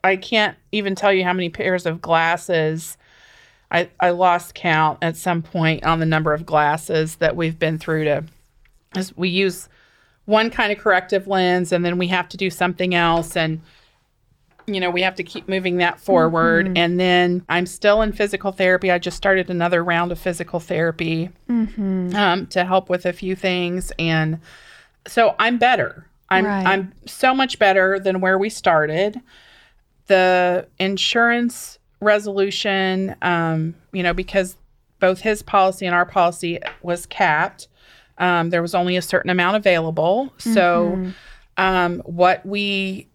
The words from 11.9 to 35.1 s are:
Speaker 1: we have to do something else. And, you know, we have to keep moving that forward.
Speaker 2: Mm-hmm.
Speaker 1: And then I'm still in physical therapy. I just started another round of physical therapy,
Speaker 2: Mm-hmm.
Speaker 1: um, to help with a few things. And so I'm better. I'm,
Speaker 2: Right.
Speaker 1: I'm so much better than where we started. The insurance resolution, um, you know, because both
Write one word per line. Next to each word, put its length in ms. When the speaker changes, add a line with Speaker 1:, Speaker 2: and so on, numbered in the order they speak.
Speaker 1:
we 100
have 220
to 60
do 140
something 440
else. 420
And, 240
you 140
know, 100
we 120
have 140
to 80
keep 240
moving 300
that 220
forward. 680
Speaker 2:
Mm-hmm. 100
Speaker 1:
And 240
then 480
I'm 180
still 360
in 100
physical 400
therapy. 380
I 80
just 180
started 340
another 320
round 300
of 60
physical 420
therapy, 680
Speaker 2:
Mm-hmm. 680
Speaker 1:
um, 340
to 160
help 240
with 180
a 60
few 220
things. 640
And 400
so 320
I'm 200
better. 480
I'm, 160
Speaker 2:
Right. 220
Speaker 1:
I'm 260
so 280
much 240
better 400
than 220
where 180
we 120
started. 680
The 600
insurance 1000
resolution, 1200
um, 520
you 120
know, 100
because 420
both 200